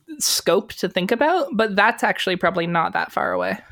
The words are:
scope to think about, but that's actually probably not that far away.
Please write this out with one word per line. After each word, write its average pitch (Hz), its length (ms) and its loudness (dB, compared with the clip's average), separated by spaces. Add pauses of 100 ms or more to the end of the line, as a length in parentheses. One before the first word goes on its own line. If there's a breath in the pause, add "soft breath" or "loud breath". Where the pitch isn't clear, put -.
(180)
scope - 560 0
to - 140 -4
think 185 240 -2
about, 311 400 2
but 214 240 0
that's 214 260 4
actually 190 340 0
probably 175 300 0
not 170 280 0
that - 180 -2
far - 200 -2
away. 92 260 -2 (140)